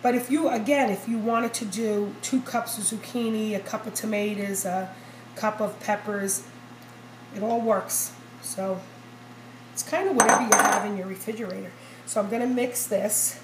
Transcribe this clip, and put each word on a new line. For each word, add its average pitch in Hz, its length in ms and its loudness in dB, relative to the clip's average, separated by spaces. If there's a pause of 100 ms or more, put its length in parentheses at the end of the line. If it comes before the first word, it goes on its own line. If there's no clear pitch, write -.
But 247 120 6
if 240 140 0
you, 294 200 4
again, 247 420 4
if 190 160 -2
you 226 100 0
wanted 226 380 2
to 233 100 -4
do 208 560 0
two 262 200 2
cups - 360 -2
of 208 60 -4 (160)
zucchini, 220 560 0
a 190 40 0
cup - 280 -6
of 208 80 -8
tomatoes, 208 720 0
a 185 280 -2 (420)
cup 214 240 0
of 208 200 -2
peppers, 202 640 -2 (920)
it 196 80 -4
all 233 180 2
works. 202 520 2 (280)
So 190 400 -4 (920)
it's - 100 -4
kinda 381 300 2
whatever 233 300 8
you 226 100 0
have 196 320 6
in 208 120 -2
your 185 100 -4
refrigerator. 190 640 -6 (360)
So - 140 0
I'm 202 80 0
gonna 240 180 2
mix 247 400 2
this. - 560 2